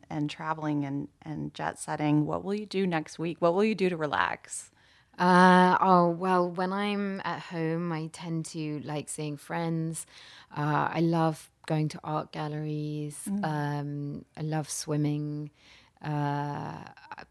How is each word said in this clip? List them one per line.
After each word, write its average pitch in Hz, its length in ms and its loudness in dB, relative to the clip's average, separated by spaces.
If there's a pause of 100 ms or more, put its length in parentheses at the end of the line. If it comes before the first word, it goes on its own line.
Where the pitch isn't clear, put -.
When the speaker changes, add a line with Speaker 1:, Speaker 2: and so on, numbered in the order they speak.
Speaker 1:
and 147 220 -2
traveling 156 540 -4
and, 143 220 -6 (140)
and 147 320 -8
jet - 260 -6
setting. 151 460 2
What 165 180 -4
will 196 120 -4
you 214 120 -6
do 196 200 0
next 165 320 -4
week? 165 200 -4
What 170 140 4
will 196 100 4
you 220 120 4
do 185 140 2
to 175 80 -4
relax? - 720 -2 (480)
Speaker 2:
Uh, 180 600 10
oh, 175 280 6
well, 180 400 2
when 185 220 -2
I'm 202 540 -2
at 170 160 -6
home, 165 500 -4
I 160 220 -4
tend 165 340 -6
to 151 380 -6
like 147 240 -6
seeing 151 280 -8
friends. 165 680 -4 (500)
Uh, 147 380 0
I 165 80 0
love 165 500 2 (160)
going 156 220 0
to 175 140 -14
art 156 280 -4
galleries. 151 880 -6 (100)
Speaker 1:
Mm. 196 160 -4
Speaker 2:
Um, 147 800 -4 (120)
I - 40 -8
love 156 280 -4
swimming, 147 840 -2 (520)
uh, 147 800 -4 (480)